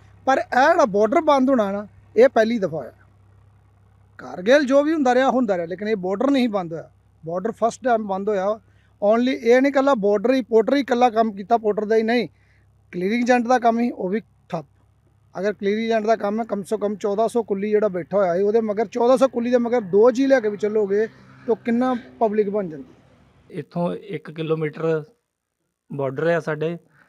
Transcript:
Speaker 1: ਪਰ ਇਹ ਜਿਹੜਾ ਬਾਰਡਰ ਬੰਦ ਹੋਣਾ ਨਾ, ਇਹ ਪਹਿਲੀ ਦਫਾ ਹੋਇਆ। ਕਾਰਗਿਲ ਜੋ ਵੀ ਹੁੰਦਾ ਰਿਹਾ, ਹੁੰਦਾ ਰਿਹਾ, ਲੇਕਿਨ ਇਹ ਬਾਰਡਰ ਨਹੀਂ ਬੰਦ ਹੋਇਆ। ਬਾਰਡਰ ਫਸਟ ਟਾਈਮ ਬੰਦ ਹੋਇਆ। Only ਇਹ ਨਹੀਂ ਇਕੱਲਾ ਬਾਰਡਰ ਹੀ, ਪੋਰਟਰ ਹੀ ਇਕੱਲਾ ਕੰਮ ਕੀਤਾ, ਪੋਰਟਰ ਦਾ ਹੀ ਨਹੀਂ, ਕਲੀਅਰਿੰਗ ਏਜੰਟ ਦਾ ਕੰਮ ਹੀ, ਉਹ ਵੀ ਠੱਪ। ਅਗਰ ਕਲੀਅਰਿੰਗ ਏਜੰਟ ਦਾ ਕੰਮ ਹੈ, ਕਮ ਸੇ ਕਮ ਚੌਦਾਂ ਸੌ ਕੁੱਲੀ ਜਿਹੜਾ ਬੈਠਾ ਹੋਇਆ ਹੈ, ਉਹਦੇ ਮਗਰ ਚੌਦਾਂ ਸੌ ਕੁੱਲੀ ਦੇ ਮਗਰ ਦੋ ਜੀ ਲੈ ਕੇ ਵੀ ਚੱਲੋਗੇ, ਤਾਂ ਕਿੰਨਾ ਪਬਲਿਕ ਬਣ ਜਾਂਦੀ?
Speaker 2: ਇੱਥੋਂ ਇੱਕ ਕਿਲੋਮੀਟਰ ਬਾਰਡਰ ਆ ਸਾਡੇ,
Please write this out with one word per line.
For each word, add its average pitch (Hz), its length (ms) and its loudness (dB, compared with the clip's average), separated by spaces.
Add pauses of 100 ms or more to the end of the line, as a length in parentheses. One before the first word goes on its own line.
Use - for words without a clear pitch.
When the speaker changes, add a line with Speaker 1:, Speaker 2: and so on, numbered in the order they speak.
(260)
Speaker 1:
ਪਰ 269 120 2
ਇਹ 277 300 2
ਜਿਹੜਾ 330 180 4
ਬਾਰਡਰ 214 360 2
ਬੰਦ 277 280 2
ਹੋਣਾ 214 220 0
ਨਾ, 202 160 -8 (280)
ਇਹ 247 140 6
ਪਹਿਲੀ 226 300 0
ਦਫਾ 160 180 -4
ਹੋਇਆ। 127 140 -12 (1300)
ਕਾਰਗਿਲ 247 460 2
ਜੋ 269 200 4
ਵੀ 311 100 0
ਹੁੰਦਾ 254 220 2
ਰਿਹਾ, 262 140 4
ਹੁੰਦਾ 226 280 0
ਰਿਹਾ, 170 80 -4
ਲੇਕਿਨ 180 220 -8
ਇਹ 220 80 -2
ਬਾਰਡਰ 196 360 -2
ਨਹੀਂ 247 180 2
ਬੰਦ 180 240 -4
ਹੋਇਆ। 156 160 -14 (360)
ਬਾਰਡਰ 185 260 -6
ਫਸਟ - 320 -4
ਟਾਈਮ 226 240 0
ਬੰਦ 196 220 -4
ਹੋਇਆ। 208 300 -2 (540)
Only 247 160 2
ਇਹ 262 320 2
ਨਹੀਂ 277 100 2
ਇਕੱਲਾ 277 220 2
ਬਾਰਡਰ 202 400 0
ਹੀ, 262 80 0
ਪੋਰਟਰ 220 340 2
ਹੀ 285 60 0
ਇਕੱਲਾ 247 280 2
ਕੰਮ 226 220 2
ਕੀਤਾ, 202 260 -2
ਪੋਰਟਰ 214 280 -2
ਦਾ 214 100 2
ਹੀ 226 80 4
ਨਹੀਂ, 226 240 0 (640)
ਕਲੀਅਰਿੰਗ 196 300 -2
ਏਜੰਟ 247 260 2
ਦਾ 254 120 4
ਕੰਮ 233 200 2
ਹੀ, 240 120 -2
ਉਹ - 180 -6
ਵੀ 214 120 -4 (280)
ਠੱਪ। 165 160 -10 (760)
ਅਗਰ 202 140 -2
ਕਲੀਅਰਿੰਗ 214 320 -2
ਏਜੰਟ 226 200 0
ਦਾ 220 100 4
ਕੰਮ 208 240 -4
ਹੈ, 233 60 -4
ਕਮ 202 180 -6
ਸੇ 220 140 -4
ਕਮ 202 180 -4
ਚੌਦਾਂ 208 320 -2
ਸੌ 233 160 -2
ਕੁੱਲੀ 202 260 -4
ਜਿਹੜਾ 208 180 2
ਬੈਠਾ 180 300 -4
ਹੋਇਆ 180 160 2
ਹੈ, 190 100 0
ਉਹਦੇ 214 180 2
ਮਗਰ 214 260 -2
ਚੌਦਾਂ 240 300 2
ਸੌ 262 100 4
ਕੁੱਲੀ 240 240 -2
ਦੇ 247 60 2
ਮਗਰ 240 240 0
ਦੋ 202 300 4
ਜੀ 269 160 0
ਲੈ 269 120 4
ਕੇ 214 100 -4
ਵੀ 208 80 -8
ਚੱਲੋਗੇ, 208 500 -2 (400)
ਤਾਂ 226 80 0
ਕਿੰਨਾ 247 400 -2 (240)
ਪਬਲਿਕ 214 300 0
ਬਣ 196 200 -4
ਜਾਂਦੀ? 139 240 -16 (560)
Speaker 2:
ਇੱਥੋਂ 175 460 -6
ਇੱਕ 160 360 -12
ਕਿਲੋਮੀਟਰ 156 720 -4 (920)
ਬਾਰਡਰ 139 340 -4
ਆ 170 120 2
ਸਾਡੇ, 156 380 -6 (320)